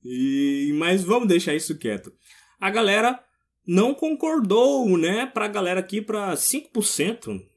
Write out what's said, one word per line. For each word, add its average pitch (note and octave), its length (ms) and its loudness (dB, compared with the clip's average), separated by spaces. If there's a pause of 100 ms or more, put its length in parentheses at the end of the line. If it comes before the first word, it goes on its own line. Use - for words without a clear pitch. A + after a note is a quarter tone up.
E, C#3 760 -2
mas F3+ 260 2
vamos A3+ 240 2
deixar E3+ 260 2
isso D#3 240 -4
quieto. G#2 340 -6 (460)
A G3 120 -2
galera A3 520 2 (440)
não G3+ 280 4
concordou, C4+ 1040 2
né? G3 280 0
Pra G#3+ 200 -4
galera F#3+ 340 -2
aqui, G3+ 200 -6
pra G#3 340 -4
cinco - 380 -2
por G#3 120 0
cento. C3 540 -4 (180)